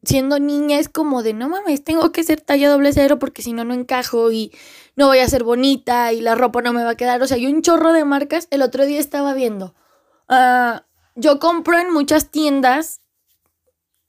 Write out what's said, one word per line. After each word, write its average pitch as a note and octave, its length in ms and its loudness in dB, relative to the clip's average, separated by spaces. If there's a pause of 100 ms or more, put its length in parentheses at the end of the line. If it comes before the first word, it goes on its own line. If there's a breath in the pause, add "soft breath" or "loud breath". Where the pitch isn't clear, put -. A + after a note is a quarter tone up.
siendo C4+ 340 0
niña", D4 400 0
es D4 100 -2
como D4 340 -2
de, A3 100 -2
"No A#3 160 -8
mames, E4+ 360 -4
tengo D#4+ 280 0
que E4+ 100 -2
ser D#4 180 -2
talla C#4+ 300 2
doble C#4+ 220 4
cero C#4+ 260 4
porque C4 240 -8
si A#3 100 -8
no, A#3 120 -6
no A#3+ 100 -6
encajo B3 560 -2
y A3 220 -4 (420 loud breath)
no C#4 120 2
voy C4+ 140 6
a B3+ 80 2
ser C4 140 0
bonita A#3+ 720 0
y A3+ 80 -2
la A3+ 140 0
ropa A#3+ 260 0
no A#3+ 120 -2
me A#3+ 120 -2
va A#3 60 -2
a A#3 60 -6
quedar". B3 260 -2
O C4+ 40 2
sea, B3+ 100 -2
hay A#3+ 100 -2
un D4+ 160 0
chorro E4 300 4
de D#4+ 120 2
marcas. C#4+ 460 -2
El C#4 120 0
otro B3+ 240 0
día D4 140 -2
estaba C#4+ 340 -4
viendo, G#3+ 400 -6 (540)
ah, B3 560 2 (340)
yo C#4+ 220 2
compro E4 380 0
en F4+ 140 -2
muchas D4+ 380 0
tiendas C#4 680 0 (1080)